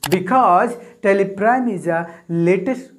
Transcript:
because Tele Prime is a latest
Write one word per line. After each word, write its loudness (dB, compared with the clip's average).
because 2
Tele 2
Prime 0
is -6
a -2
latest -2